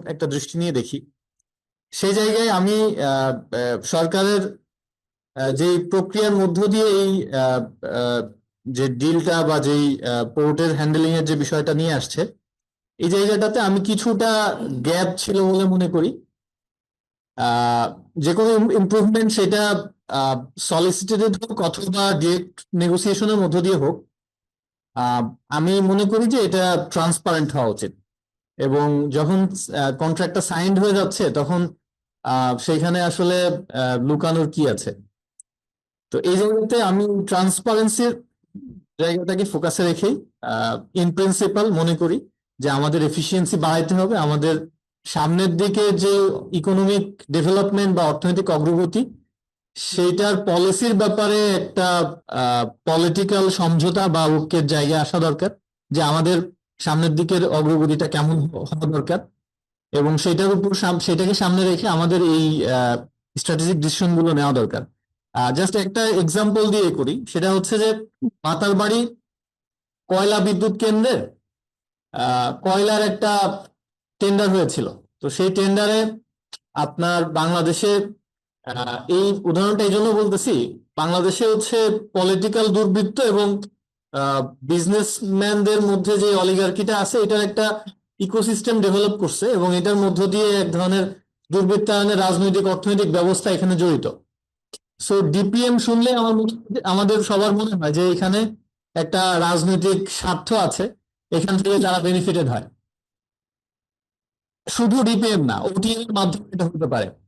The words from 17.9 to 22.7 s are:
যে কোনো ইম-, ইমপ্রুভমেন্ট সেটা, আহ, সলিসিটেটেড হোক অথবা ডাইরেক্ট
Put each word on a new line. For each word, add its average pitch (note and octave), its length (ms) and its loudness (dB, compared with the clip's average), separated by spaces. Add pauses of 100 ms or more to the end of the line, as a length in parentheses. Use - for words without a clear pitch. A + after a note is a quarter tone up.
যে D#3+ 180 0
কোনো A3 160 2
ইম-, A3 200 4
ইমপ্রুভমেন্ট G#3+ 640 2
সেটা, G#3 560 0 (200)
আহ, C3+ 380 -2 (120)
সলিসিটেটেড F#3+ 840 -2
হোক A3 160 -8
অথবা G3 520 -2
ডাইরেক্ট F3 640 -2